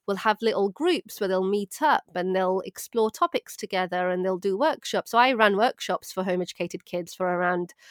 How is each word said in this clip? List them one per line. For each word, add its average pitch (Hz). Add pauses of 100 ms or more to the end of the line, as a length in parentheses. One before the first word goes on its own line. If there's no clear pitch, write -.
will 196
have 214
little 208
groups 302
where 196
they'll 190
meet 208
up 285 (140)
and 185
they'll 190
explore -
topics -
together 185
and 185
they'll 185
do 190
workshops. -
So 226
I 254
ran 214
workshops -
for 185
home 185
educated 175
kids 175
for 185
around 180 (180)